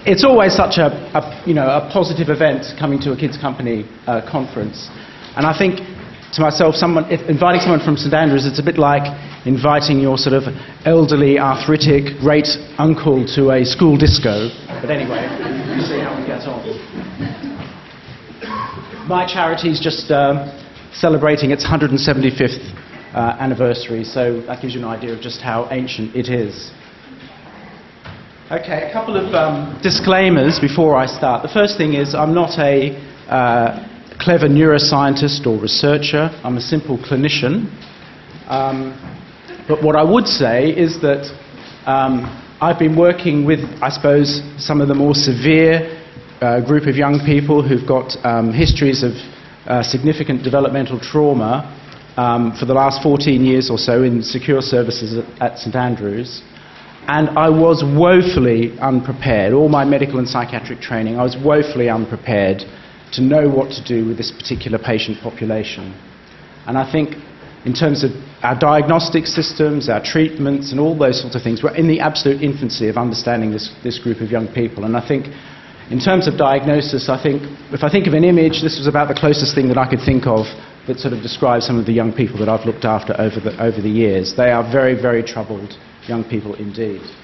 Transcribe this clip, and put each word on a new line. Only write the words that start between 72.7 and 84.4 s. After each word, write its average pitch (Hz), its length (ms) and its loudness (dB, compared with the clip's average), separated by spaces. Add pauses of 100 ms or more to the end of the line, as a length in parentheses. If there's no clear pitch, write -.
of 107 100 -2
understanding 117 540 -2
this, 107 220 -8 (100)
this 120 140 -6
group 113 240 -4
of 110 80 -6
young 113 180 -2
people. 110 380 -4
And 113 100 -2
I 120 100 -4
think 139 200 -2 (640)
in 123 100 -2
terms 185 280 2
of 143 100 -2
diagnosis, 143 720 0
I 131 120 -2
think, 143 200 0 (320)
if 143 100 -4
I 151 60 2
think 196 160 2
of 160 80 2
an 156 100 4
image, 165 380 4
this 156 160 -2
was 139 80 -4
about 147 220 2
the 139 80 -2
closest 147 400 2
thing 135 140 2
that 123 80 2
I 127 120 2
could 123 160 0
think 131 220 2
of 110 180 2 (420)
that 127 120 -4
sort 123 160 -4
of 113 80 -8
describes 120 420 0
some 120 140 0
of 110 80 -2
the 117 60 2
young 113 200 0
people 113 240 -2
that 104 100 0
I've 110 180 0
looked 113 200 -4
after 107 340 -2
over 107 200 -2
the, 101 200 -6
over 110 220 -2
the 104 80 -2
years. 107 460 0
They 123 160 4